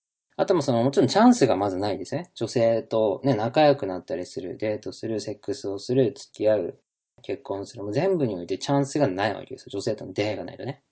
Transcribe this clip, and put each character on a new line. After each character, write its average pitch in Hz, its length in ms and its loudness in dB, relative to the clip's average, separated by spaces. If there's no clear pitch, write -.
あ - 100 2
と 196 100 2
も 165 60 2
そ 135 100 0
の、 117 120 4
も 135 80 2
ち - 80 0
ろ 143 60 6
ん 127 40 2
チ 190 100 2
ャ 233 80 10
ン 247 80 10
ス 139 120 4
が 98 100 2
ま 101 120 0
ず 185 80 -4
な 104 140 -2
い 165 60 -4
で 180 80 -8
す - 100 -10
ね。 165 180 -8
女 113 140 -6
性 113 340 2
と 110 420 0
ね、 135 120 4
仲 120 260 2
良 147 140 8
く - 100 -8
な 92 120 -6
っ 87 80 -12
た - 100 -6
り 90 100 -6
す - 160 -10
る、 87 160 -10
デ 107 200 -2
ー - 20 -6
ト 92 140 -10
す - 140 -10
る、 110 120 -2
セ 104 140 -8
ッ - 60 -14
ク - 140 -6
ス - 160 -8
を 98 100 -6
す - 140 -4
る、 127 220 4
付 - 160 -20
き 107 180 0
合 107 80 6
う、 87 220 -4
結 - 220 -8
婚 98 240 -8
す - 80 -18
る、 107 80 -12
も 104 60 -8
う 104 40 -6
全 180 240 2
部 147 80 2
に 104 100 -2
お 87 60 -8
い 87 60 -10
て 95 100 -4
チ - 140 -4
ャ 139 60 4
ン 139 80 2
ス 143 140 -4
が 139 80 4
な 95 200 -2
い 101 60 -2
わ 95 100 -10
け - 100 -14
で - 40 -14
す - 80 -20
よ。 - 60 -18
女 98 100 -6
性 107 140 -2
と - 100 -14
の 92 80 -12
出 104 160 -2
会 104 60 -4
い - 20 -8
が 90 80 -10
な 90 80 -12
い - 40 -18
と 95 80 -10
ね。 - 160 -10